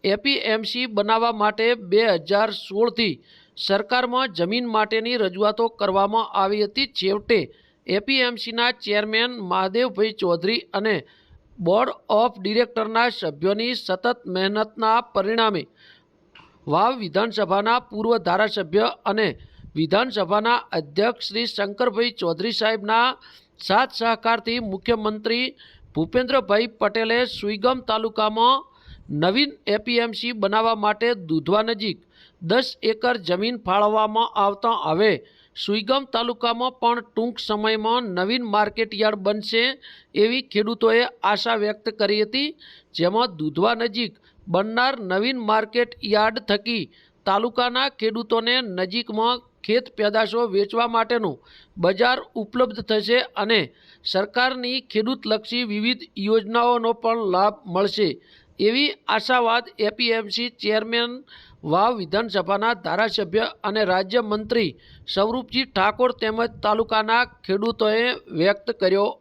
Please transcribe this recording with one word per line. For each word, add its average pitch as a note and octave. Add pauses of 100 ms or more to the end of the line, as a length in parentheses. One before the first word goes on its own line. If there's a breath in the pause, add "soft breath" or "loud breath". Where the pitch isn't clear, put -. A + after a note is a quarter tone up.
એ G3
પી C4+
એમ A3
સી B3
બનાવવા A3+
માટે G#3+
બે G#3
હજાર G3+
સોળથી G#3+ (380 soft breath)
સરકારમાં A#3+
જમીન F#3+
માટેની A3
રજૂઆતો G#3
કરવામાં G3+
આવી G3+
હતી. B3+
છેવટે G3+ (480 soft breath)
એ F#3+
પી C4+
એમ B3
સીના A#3+
ચેરમેન G#3+
મહાદેવભાઈ F#3+
ચૌધરી F#3+
અને G#3 (640 soft breath)
બોર્ડ G3+ (200)
ઓફ A#3
ડિરેક્ટરના A3+
સભ્યોની G3
સતત G#3
મહેનતના G#3+
પરિણામે G#3 (1040 soft breath)
વાવ F#3+
વિધાનસભાના G3+
પૂર્વ A3
ધારાસભ્ય G3 (200)
અને G#3 (480 loud breath)
વિધાનસભાના G#3
અધ્યક્ષ F#3
શ્રી A3+
શંકરભાઈ A3
ચૌધરી F3+
સાહેબના A3 (520 loud breath)
સાથ A#3+
સહકારથી A3+
મુખ્યમંત્રી A3 (420 loud breath)
ભૂપેન્દ્રભાઈ A#3+
પટેલે A3+
સુઈગામ A3
તાલુકામાં A3 (460 soft breath)
નવીન G3 (160)
એ G#3
પી A#3
એમ A#3
સી A#3
બનાવવા A3
માટે G#3 (180)
દુધવા D#3+
નજીક A3 (420 soft breath)
દસ A3+ (160)
એકર A3
જમીન G3
ફાળવવામાં G#3+
આવતા G3+
હવે F3 (440 soft breath)
સુઈગામ A3
તાલુકામાં A#3+
પણ A#3+
ટૂંક A#3
સમયમાં A3
નવીન G3+
માર્કેટ G#3+
યાર્ડ G#3+
બનશે G#3+ (520 loud breath)
એવી A#3+
ખેડૂતોએ A3+ (200)
આશા G#3
વ્યક્ત G#3
કરી G#3+
હતી. C4+ (380 loud breath)
જેમાં F#3+
દુધવા D#3+
નજીક A3+ (340 soft breath)
બનનાર A3
નવીન G#3
માર્કેટ A3 (120)
યાર્ડ G#3+
થકી G#3 (420 soft breath)
તાલુકાના B3
ખેડૂતોને A3+
નજીકમાં A3 (220)
ખેત B3 (100)
પેદાશો G#3+
વેચવા G3+
માટેનું A3+ (360 loud breath)
બજાર G3 (180)
ઉપલબ્ધ A#3+
થશે G#3+ (160)
અને G#3 (440 soft breath)
સરકારની B3
ખેડૂતલક્ષી A3+
વિવિધ A3 (140)
યોજનાઓનો A3+
પણ A3+
લાભ G3+ (100)
મળશે G3 (500 soft breath)
એવી B3+ (120)
આશાવાદ A#3 (140)
એ G#3
પી A#3
એમ A3+
સી A#3
ચેરમેન, A3+ (520 loud breath)
વાવ F#3+
વિધાનસભાના G3
ધારાસભ્ય G3 (180)
અને G#3
રાજ્યમંત્રી G#3 (320 loud breath)
સ્વરૂપજી A#3+
ઠાકોર G#3+
તેમજ A3 (200)
તાલુકાના A3 (180)
ખેડૂતોએ G#3+ (280)
વ્યક્ત F#3
કર્યો G3 (140)